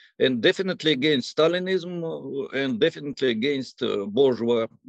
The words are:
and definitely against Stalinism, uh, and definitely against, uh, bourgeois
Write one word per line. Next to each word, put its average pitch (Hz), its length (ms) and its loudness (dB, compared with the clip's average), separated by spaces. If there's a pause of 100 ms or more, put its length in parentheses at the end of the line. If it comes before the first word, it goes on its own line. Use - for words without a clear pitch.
(180)
and 127 220 2
definitely 180 520 2
against 139 440 0
Stalinism, 175 640 0
uh, 139 560 -6
and 131 220 -2
definitely 143 500 0
against, 131 520 -4
uh, 104 240 -2
bourgeois 117 600 2 (220)